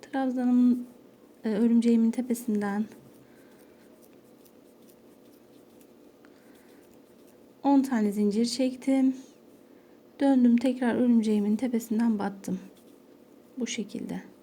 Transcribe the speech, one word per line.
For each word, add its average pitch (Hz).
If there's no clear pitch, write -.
Trabzanımın, 247
e, 226
örümceğimin 226
tepesinden 214
on 277
tane 220
zincir 208
çektim. 262
Döndüm, 254
tekrar 247
örümceğimin 220
tepesinden 226
battım. 196
Bu 240
şekilde. 190